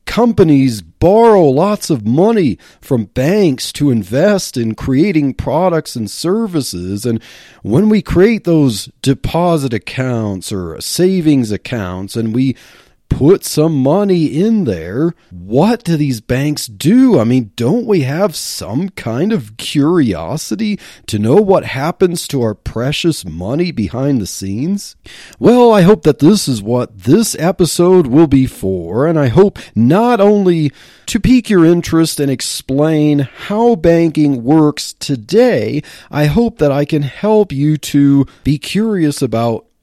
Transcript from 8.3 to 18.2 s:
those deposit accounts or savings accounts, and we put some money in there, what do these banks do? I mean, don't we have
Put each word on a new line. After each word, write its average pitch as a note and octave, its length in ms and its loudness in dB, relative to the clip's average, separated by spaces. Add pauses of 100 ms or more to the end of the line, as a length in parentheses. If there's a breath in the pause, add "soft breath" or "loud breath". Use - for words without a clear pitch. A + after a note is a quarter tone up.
those D3 440 0 (140)
deposit D3 720 -2
accounts A2 800 -6
or F2 280 -8
savings D#3 720 0
accounts, G2 640 -8
and A2+ 180 -4
we B2+ 220 0 (560 soft breath)
put D3+ 340 2
some D3+ 380 -2
money F3+ 440 2
in G3+ 380 0
there, G#2 480 -4 (180)
what B2 540 -2
do E3 120 -2
these C3+ 260 -2
banks C3+ 440 -4
do? F#3 540 2
I G#2+ 40 2
mean, A#2+ 320 0
don't E3+ 280 0
we G3+ 180 0
have D#3 320 -2